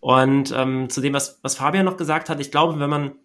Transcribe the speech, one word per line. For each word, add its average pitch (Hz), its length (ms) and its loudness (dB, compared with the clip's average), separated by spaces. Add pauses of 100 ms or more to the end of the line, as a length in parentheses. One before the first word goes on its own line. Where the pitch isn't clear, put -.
Und, 131 560 4
ähm, 131 340 -2
zu - 100 -6
dem, 139 120 -2
was, 139 300 -4
was 135 140 -4
Fabian 160 280 2
noch 185 120 0
gesagt 160 320 -4
hat, 147 120 -4
ich 135 100 -8
glaube, 156 300 2
wenn 143 100 -2
man 147 220 -2 (120)